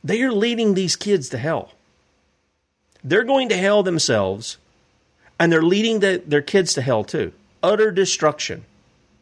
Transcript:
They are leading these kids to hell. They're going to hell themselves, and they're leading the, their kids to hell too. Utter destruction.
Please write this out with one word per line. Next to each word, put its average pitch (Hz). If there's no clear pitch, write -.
They 202
are 254
leading 220
these 185
kids 196
to 127
hell. 135
They're 185
going 262
to 196
hell 202
themselves, 113
and 170
they're 160
leading 208
the, 190
their 147
kids 185
to 135
hell 120
too. 107
Utter 208
destruction. 160